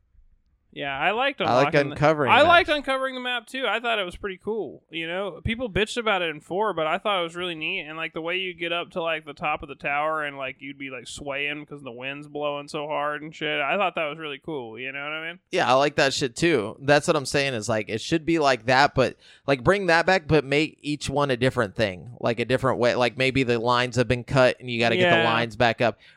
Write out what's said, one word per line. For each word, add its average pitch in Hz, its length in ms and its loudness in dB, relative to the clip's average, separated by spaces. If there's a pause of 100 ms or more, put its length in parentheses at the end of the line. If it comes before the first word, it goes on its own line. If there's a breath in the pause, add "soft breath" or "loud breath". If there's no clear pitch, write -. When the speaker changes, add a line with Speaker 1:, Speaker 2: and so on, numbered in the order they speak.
(760)
Speaker 1:
Yeah, 139 240 -6
I 160 120 2
liked 247 320 -2
Speaker 2:
I - 20 0 (100)
like 139 200 2
Speaker 1:
unlocking 143 160 4
the - 60 -10
Speaker 2:
uncovering 151 360 4
Speaker 1:
I 220 40 8
Speaker 2:
maps. 294 120 8
Speaker 1:
liked 349 220 6
uncovering 269 440 -2
the 254 60 -8
map 247 240 -6
too. 262 240 -6
I 202 100 0
thought 233 200 -2
it 190 80 -2
was 175 100 -10
pretty 190 260 -10
cool. 185 460 -6
You 165 180 -8
know, 175 380 -6
people 226 240 -4
bitched 196 300 -2
about 214 240 0
it 165 80 0
in 151 100 -10
four, 196 320 -2
but 160 140 -2
I 160 100 0
thought 196 240 -2
it 175 40 -2
was 165 120 -8
really 175 180 -6
neat. 165 260 -6
And, 156 180 -12
like, 160 160 -8
the 165 80 -6
way 170 160 -4
you 185 160 -6
get 170 180 -6
up 170 200 -6
to, 185 100 -6
like, 160 240 -4
the 143 80 -14
top 156 280 -4
of 160 60 -14
the 139 60 -14
tower 151 500 -2
and, 139 140 -8
like, 135 240 -10
you'd 139 160 -14
be, 139 100 -12
like, 127 180 -14
swaying 147 600 -6
'cause 147 160 -16
the 131 100 -12
wind's 135 340 -12
blowing 147 420 -6
so 147 180 -8
hard 147 340 -4
and 156 140 -12
shit. 151 260 -2
I 147 160 0
thought 190 200 -2
that 160 120 -2
was 151 100 -8
really 147 240 -10
cool. 120 360 -10
You 131 140 -10
know 139 120 -10
what 151 80 -8
I 160 160 -8
mean? 175 120 -14 (100)
Speaker 2:
Yeah, 156 200 0
I 127 40 6
like 143 220 4
that 139 180 4
shit 131 220 -2
too. 127 440 0
That's 143 260 4
what 165 100 4
I'm 135 100 -4
saying 139 260 0
is, 110 160 -4
like, 110 220 -2
it 107 100 -2
should 160 240 -2
be 165 140 2
like 135 260 4
that, 131 300 4
but, 127 220 2 (300 soft breath)
like, 139 160 0
bring 185 260 2
that 165 180 4
back, 185 200 2
but 156 160 4
make 143 380 0
each 143 300 -6
one 139 200 0
a 127 60 2
different 117 400 0
thing, 101 420 -2
like, 117 220 -2
a 117 60 0
different 123 320 0
way. 117 160 4
Like, 120 240 0
maybe 131 240 2
the 120 160 2
lines 123 380 0
have 123 120 2
been 120 160 -2
cut 127 340 4
and 123 120 -12
you 117 100 -2
gotta 117 160 4
get 180 140 4
the 170 80 6
Speaker 1:
Yeah. 165 60 2 (100)
Speaker 2:
lines 117 200 -2
back 113 280 2
up, 113 160 2 (180 soft breath)